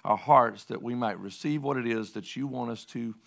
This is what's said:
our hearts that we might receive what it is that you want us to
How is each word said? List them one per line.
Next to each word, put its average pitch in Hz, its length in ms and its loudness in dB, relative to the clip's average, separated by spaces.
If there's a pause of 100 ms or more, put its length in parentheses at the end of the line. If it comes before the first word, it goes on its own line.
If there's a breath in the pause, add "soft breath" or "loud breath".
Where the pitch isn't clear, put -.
our 107 120 2
hearts 117 480 6
that 110 180 -8
we 120 120 -4
might 110 240 -2
receive 143 440 -2
what 139 160 0
it 120 80 -2
is 110 260 -2
that - 240 -10
you 131 100 -2
want 123 240 -4
us 113 160 -8
to 117 280 -8 (120 loud breath)